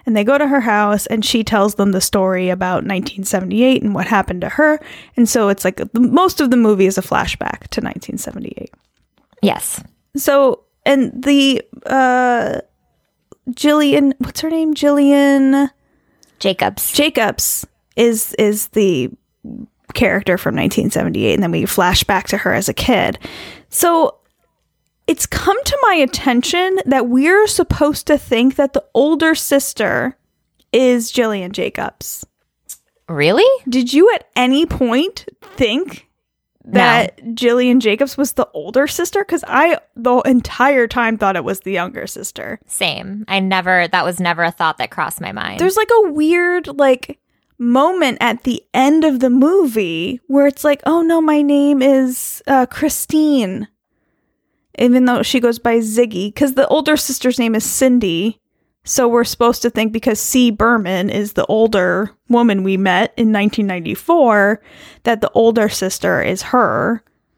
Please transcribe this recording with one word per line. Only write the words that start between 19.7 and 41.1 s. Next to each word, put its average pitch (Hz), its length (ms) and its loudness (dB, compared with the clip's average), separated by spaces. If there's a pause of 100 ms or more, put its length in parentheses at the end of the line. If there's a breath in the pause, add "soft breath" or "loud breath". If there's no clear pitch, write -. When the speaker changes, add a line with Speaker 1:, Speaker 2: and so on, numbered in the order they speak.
Speaker 1:
character 190 460 0
from - 160 -6
nineteen - 340 -2
seventy-eight, - 460 -2
and 196 80 0
then 170 80 -2
we 170 160 -2
flash 180 360 0
back 190 260 -2
to 196 80 -2
her - 160 -4
as - 160 -4
a - 40 -6
kid. - 460 -2 (500 loud breath)
So 339 460 0 (920)
it's - 180 -2
come - 380 -2
to 554 200 -4
my 415 120 2
attention 330 880 0
that 254 240 2
we're 339 380 4
supposed - 600 -2
to 294 100 4
think 247 380 0
that 277 180 0
the 285 100 -2 (100)
older 311 420 2
sister - 800 -2 (560)
is 247 400 2
Jillian 208 400 -4
Jacobs. - 720 -8 (840)
Speaker 2:
Really? 170 340 2 (240)
Speaker 1:
Did 247 240 -2
you 339 220 6
at - 240 -8
any 262 280 2
point 269 600 -2 (160)
think - 680 -4 (560)
Speaker 2:
No. - 100 -10
Speaker 1:
that 233 440 2 (180)
Jillian 247 440 2
Jacobs 226 360 0
was 269 180 -2
the - 200 -2
older 220 340 -2
sister? 349 380 -4
'Cause 330 200 -4
I, 311 340 0 (180)
the 247 220 0
entire 254 680 2
time, 226 300 -2